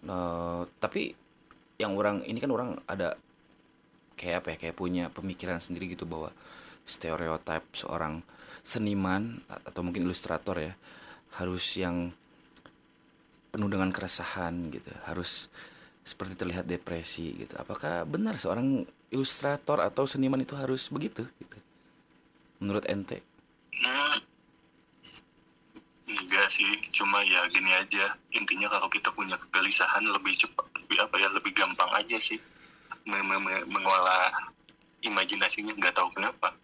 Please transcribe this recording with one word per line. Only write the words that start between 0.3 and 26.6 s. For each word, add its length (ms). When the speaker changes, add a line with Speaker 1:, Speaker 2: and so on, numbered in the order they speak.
Speaker 1:
tapi 380
yang 180
orang, 300
ini 140
kan 120
orang 240
ada 300
kayak 260
apa 100
ya, 80
kayak 160
punya 340
pemikiran 520
sendiri 260
gitu 180
bahwa 300
stereotip 880
seorang 540
seniman 760
a-, 160
atau 220
mungkin 180
ilustrator 540
ya, 160
harus 420
yang 400
penuh 180
dengan 220
keresahan 800
gitu, 160
harus 480
seperti 340
terlihat 300
depresi 720
gitu. 220
Apakah 480
benar 320
seorang 420
ilustrator 760
atau 240
seniman 320
itu 160
harus 340
begitu 380
gitu? 220
Menurut 280
ente? 340
Speaker 2:
Hmm, 420
enggak 420
sih, 220